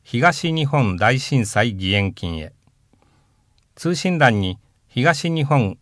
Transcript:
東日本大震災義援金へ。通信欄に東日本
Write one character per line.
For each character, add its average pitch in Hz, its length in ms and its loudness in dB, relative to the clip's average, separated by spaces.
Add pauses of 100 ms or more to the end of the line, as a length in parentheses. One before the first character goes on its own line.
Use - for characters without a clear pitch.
東 165 480 0
日 160 140 0
本 127 320 0
大 117 220 2
震 127 260 0
災 110 300 -2
義 95 180 -2
援 98 200 0
金 85 260 -8
へ。 78 120 -14 (1200)
通 170 200 -4
信 180 220 -2
欄 117 240 4
に 92 180 -4 (300)
東 160 420 0
日 156 160 -2
本 120 340 0